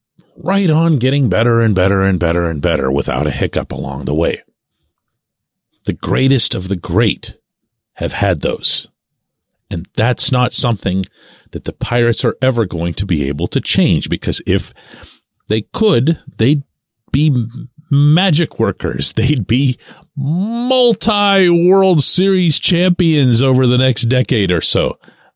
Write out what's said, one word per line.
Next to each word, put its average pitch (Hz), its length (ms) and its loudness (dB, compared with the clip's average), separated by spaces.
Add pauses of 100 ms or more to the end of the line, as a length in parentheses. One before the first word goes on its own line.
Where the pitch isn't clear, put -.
(360)
right 196 320 0
on 160 300 2
getting 131 300 0
better 117 320 2
and 110 140 2
better 95 280 2
and 95 160 2
better 85 320 0
and 76 100 -6
better 73 300 0
without 67 380 -2
a - 20 -2
hiccup 71 420 -4
along 69 320 -8
the 71 100 -2
way. 82 280 -2 (1400)
The 87 100 -4
greatest 131 600 0
of 92 140 -6
the 95 80 -2
great 87 640 -2 (560)
have 85 180 -6
had 92 280 -2
those. - 480 -4 (840)
And 85 260 -8
that's 117 340 0
not 123 220 0
something 95 520 -2 (460)
that - 140 -10
the - 80 -8
Pirates 120 520 -2
are 113 160 0
ever 120 260 0
going 87 280 -4
to 98 120 -6
be 76 200 0
able 71 220 -4
to 135 120 -2
change, 101 480 0
because 85 380 -4
if 95 260 0 (760)
they 110 140 -2
could, 160 580 0 (160)
they'd 139 260 2 (480)
be 139 360 2 (440)
magic 151 720 2
workers. - 520 -2
<laughs> - 40 -4
They'd 120 300 0
be 127 320 0 (380)
multi-World 196 1900 2
Series 185 540 2
champions 160 840 2
over 131 240 2
the 123 120 2
next 131 240 0
decade 117 500 0
or 82 80 0
so. - 380 -2 (380)